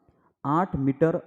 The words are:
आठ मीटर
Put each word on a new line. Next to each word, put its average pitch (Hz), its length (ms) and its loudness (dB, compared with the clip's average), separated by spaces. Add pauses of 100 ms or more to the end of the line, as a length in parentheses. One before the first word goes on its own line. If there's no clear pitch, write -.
(440)
आठ 160 320 0
मीटर 139 500 0